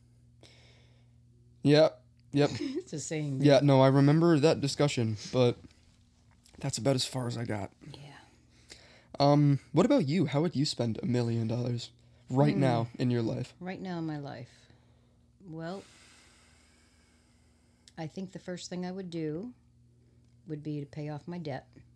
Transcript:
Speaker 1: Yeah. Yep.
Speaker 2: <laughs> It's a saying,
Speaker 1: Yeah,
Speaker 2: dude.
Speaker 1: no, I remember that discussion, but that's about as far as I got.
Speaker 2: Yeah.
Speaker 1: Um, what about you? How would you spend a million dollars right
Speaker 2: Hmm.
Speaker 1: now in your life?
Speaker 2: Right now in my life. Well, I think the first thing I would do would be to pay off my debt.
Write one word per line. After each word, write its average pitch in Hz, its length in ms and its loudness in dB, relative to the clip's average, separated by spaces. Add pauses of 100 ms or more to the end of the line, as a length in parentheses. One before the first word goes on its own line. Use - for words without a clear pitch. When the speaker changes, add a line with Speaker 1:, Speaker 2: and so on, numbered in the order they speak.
(1600)
Speaker 1:
Yeah. 147 280 6 (420)
Yep. 143 220 2
Speaker 2:
<laughs> - 60 -8
It's 285 320 -8
a 151 80 -10
saying, 147 420 -6
Speaker 1:
Yeah, 139 160 6
Speaker 2:
dude. 143 100 2
Speaker 1:
no, 135 120 6
I 135 80 8
remember 147 500 4
that 135 220 2
discussion, 131 560 -2 (160)
but 123 240 2 (1040)
that's - 180 -6
about 127 160 0
as 127 100 -2
far 127 220 -6
as 120 100 -6
I 117 80 -6
got. 107 260 -6 (220)
Speaker 2:
Yeah. - 80 -20 (1160)
Speaker 1:
Um, 143 400 6 (140)
what 160 140 4
about 233 200 4
you? 160 200 2
How 143 160 -2
would 175 120 -2
you 165 100 0
spend 117 380 -4
a - 40 -6
million 117 420 -2
dollars 120 420 -6 (400)
right 143 240 2
Speaker 2:
Hmm. - 60 0
Speaker 1:
now 120 280 0 (100)
in 131 120 0
your 120 120 0
life? 123 360 -6
Speaker 2:
Right 180 220 -12
now 180 180 -8
in 160 80 -8
my 151 120 -8
life. 131 320 -14 (1000)
Well, 165 340 -12 (2250)
I 165 80 -8
think 185 260 -12
the 175 60 -14
first 180 320 -12
thing 180 160 -8
I 180 60 -8
would 185 180 -12
do 165 400 -6 (960)
would 151 160 -10
be 151 180 -6
to 143 60 -10
pay 147 220 -12
off 147 180 -12
my 175 120 -10
debt. 143 280 -10 (300)